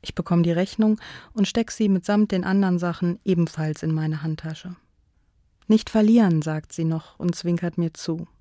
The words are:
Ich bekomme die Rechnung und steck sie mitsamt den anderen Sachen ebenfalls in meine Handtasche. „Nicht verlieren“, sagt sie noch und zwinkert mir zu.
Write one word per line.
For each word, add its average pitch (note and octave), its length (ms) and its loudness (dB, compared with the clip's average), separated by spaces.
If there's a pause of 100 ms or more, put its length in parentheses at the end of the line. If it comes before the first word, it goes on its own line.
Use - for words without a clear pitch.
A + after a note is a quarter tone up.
Ich - 140 -14
bekomme E3+ 280 0
die E3+ 80 2
Rechnung G#3+ 460 0 (360)
und G3+ 140 0
steck A3+ 240 -2
sie G#3+ 180 0
mitsamt G#3 420 2
den F3+ 140 -2
anderen F#3+ 340 2
Sachen F3 460 -2
ebenfalls D#3+ 580 0
in D#3+ 100 -2
meine D#3 280 -2
Handtasche. D#3+ 560 -8 (920)
„Nicht A3 220 4
verlieren“, G#3+ 520 6
sagt D#3 300 -6
sie E3 140 -4
noch D#3+ 340 -4
und F3 160 -2
zwinkert F3 420 -4
mir E3+ 160 -2
zu. E3 340 -8 (140)